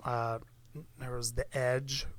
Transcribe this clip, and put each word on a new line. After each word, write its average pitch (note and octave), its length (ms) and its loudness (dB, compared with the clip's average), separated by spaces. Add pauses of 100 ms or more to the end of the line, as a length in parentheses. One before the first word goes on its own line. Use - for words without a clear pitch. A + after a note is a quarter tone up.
uh, A#2 360 2 (600)
there B2+ 160 -4
was A#2+ 180 -2
The C3 120 2 (120)
Edge, C3+ 480 2 (140)